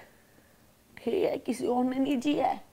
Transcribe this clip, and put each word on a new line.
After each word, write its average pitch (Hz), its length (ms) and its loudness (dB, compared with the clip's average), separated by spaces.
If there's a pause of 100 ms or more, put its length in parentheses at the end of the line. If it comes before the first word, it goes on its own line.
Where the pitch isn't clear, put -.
(960)
ठीक - 200 -4
है? - 220 2
किसी - 280 -4
और 247 180 2
ने 254 140 0
नहीं 269 200 2
जी 294 160 2
है। - 260 0 (120)